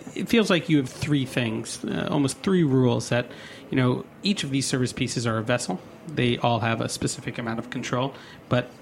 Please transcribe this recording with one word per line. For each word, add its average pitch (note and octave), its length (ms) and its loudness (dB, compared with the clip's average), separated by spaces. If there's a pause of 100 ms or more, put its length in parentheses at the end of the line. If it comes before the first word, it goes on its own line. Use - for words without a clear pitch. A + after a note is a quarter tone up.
(160)
it - 140 -4
feels A3 200 6
like E3+ 200 2
you D#3 80 6
have B2+ 120 2
three D3 360 0
things, A2+ 580 -4
uh, - 260 -2
almost C#3 300 0
three F#3 240 4
rules B2+ 460 4
that, B2 200 0 (400)
you - 60 -4
know, B2+ 300 2 (180)
each F#3+ 220 0
of C#3 40 -6
these C3+ 160 0
service B2+ 280 0
pieces A#2+ 340 -2
are A2 100 2
a A2 60 0
vessel. B2 380 0 (260)
They B2 300 0
all A#2 240 2
have A2+ 180 0
a A#2+ 80 -2
specific - 500 -6
amount A#2 220 -4
of - 100 -12
control, B2+ 440 -4 (340)
but B2 240 2 (100)